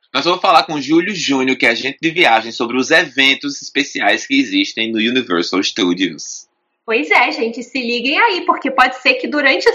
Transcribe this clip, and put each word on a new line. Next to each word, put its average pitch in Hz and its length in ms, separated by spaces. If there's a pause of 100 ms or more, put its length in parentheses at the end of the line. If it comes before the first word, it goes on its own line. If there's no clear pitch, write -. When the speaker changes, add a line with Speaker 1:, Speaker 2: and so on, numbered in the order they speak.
(140)
Speaker 1:
nós 135 100
vamos 180 160
falar 175 240
com 165 120
o 143 60
Júlio 170 320
Júnior, 131 440
que 139 80
é 117 40
agente 113 300
de 160 120
viagem, 117 400
sobre 120 260
os 131 140
eventos 139 720
especiais 107 680
que 135 120
existem 113 520
no 110 80
Universal 104 640
Studios. 87 840 (380)
Speaker 2:
Pois 233 240
é, 294 220
gente, 247 320
se - 180
liguem 240 380
aí, 415 260
porque - 260
pode 262 300
ser 269 140
que 508 120
durante 285 400
a 453 80